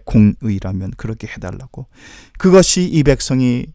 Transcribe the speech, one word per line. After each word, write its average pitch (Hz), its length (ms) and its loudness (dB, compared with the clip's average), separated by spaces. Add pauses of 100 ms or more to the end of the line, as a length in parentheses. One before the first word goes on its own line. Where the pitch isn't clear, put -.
공의라면 98 920 0
그렇게 110 320 -12
해달라고, - 580 -14 (520)
그것이 185 460 4
이 156 180 2
백성이 131 720 0